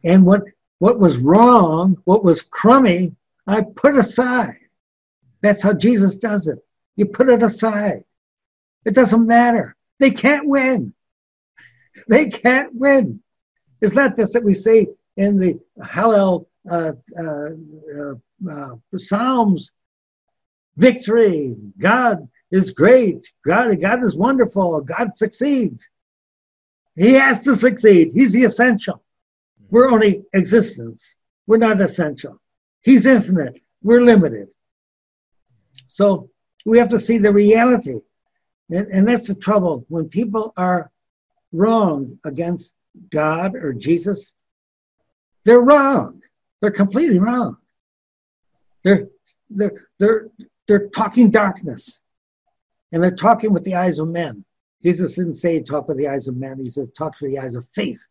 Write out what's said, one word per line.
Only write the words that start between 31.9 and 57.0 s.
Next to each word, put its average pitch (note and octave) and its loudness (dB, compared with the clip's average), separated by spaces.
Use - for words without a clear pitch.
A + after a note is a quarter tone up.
He's A#3 4
infinite. F#3 0
We're A#3 4
limited. D#3+ 2
So G3 -2
we A3+ 4
have A#3 2
to A3+ -2
see A#3 -2
the G3+ 2
reality. G#3 2
And, F#3+ -4
and G3 2
that's A#3 -2
the G3 -6
trouble. F3+ -2
When D#3+ -8
people G#3+ -6
are F3+ -4
wrong F3 -2
against E3+ -8
God D#3+ -4
or D#3 -8
Jesus, E3+ -6
they're A#3+ 8
wrong. C4+ 2
They're G#3 -2
completely G3+ 0
wrong. A3+ -2
They're, G3 2
they're, G3+ -8
they're, A3 -2
they're G3+ 0
talking A3 2
darkness. F#3+ -4
And E3 -2
they're F3+ 0
talking A3 0
with E3+ -2
the F#3+ -8
eyes F3 -2
of D#3+ -6
men. D#3 -10
Jesus F3 -2
didn't E3+ -6
say E3 -4
talk D3 -8
with D3 -6
the D3 -4
eyes C3+ -8
of B2 -10
men. C3+ -12
He A#2+ -12
says B2+ -12
talk D#3 -10